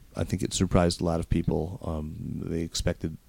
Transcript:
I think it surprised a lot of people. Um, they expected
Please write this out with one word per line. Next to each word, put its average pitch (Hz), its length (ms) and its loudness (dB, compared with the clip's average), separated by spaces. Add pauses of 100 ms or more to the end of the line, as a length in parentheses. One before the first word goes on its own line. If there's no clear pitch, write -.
(160)
I 95 80 0
think 92 180 -2
it - 100 -2
surprised 87 480 4
a - 40 0
lot 82 160 2
of - 80 -4
people. 82 560 0
Um, 80 600 -4
they 85 180 -2
expected 82 560 -2 (100)